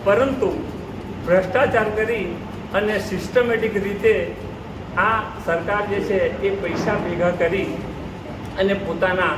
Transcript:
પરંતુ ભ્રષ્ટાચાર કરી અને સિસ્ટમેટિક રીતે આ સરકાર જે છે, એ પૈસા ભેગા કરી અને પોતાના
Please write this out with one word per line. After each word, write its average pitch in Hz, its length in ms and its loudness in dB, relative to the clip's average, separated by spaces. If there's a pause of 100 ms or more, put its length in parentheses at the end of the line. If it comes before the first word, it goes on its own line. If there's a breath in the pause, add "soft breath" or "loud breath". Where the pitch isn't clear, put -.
પરંતુ 220 600 2 (600)
ભ્રષ્ટાચાર 214 580 4 (120)
કરી 214 400 0 (380)
અને 208 240 2
સિસ્ટમેટિક 220 800 0
રીતે 196 580 2 (640)
આ 214 220 4 (240)
સરકાર 175 420 0
જે 196 140 -2
છે, 190 420 0
એ 196 200 0
પૈસા 170 320 -2
ભેગા 175 360 0
કરી 175 340 0 (920)
અને 196 160 2
પોતાના 185 640 0